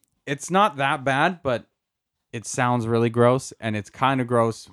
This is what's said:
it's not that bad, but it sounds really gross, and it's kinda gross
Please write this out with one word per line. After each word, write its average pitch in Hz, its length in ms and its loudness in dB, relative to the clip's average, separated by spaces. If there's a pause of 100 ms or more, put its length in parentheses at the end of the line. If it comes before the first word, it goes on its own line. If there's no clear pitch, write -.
(260)
it's 139 240 -8
not 196 260 2
that 139 280 -2
bad, 151 380 0
but 120 240 -2 (680)
it 113 140 -10
sounds 123 400 0
really 117 240 2
gross, 120 500 2
and 107 160 -4
it's 101 140 -8
kinda 131 340 -2
gross 117 480 0